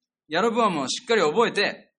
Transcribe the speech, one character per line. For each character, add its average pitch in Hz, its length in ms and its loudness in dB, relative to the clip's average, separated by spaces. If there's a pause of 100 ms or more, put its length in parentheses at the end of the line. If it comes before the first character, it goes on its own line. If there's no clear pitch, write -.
(280)
ヤ 165 140 0
ロ 233 80 0
ブ 233 120 0
ア 208 80 2
ム 156 100 -2
は 127 80 -6
し - 140 -8
っ - 40 -18
か 226 100 2
り 196 60 2
覚 180 260 2
え - 40 -4
て、 185 460 -4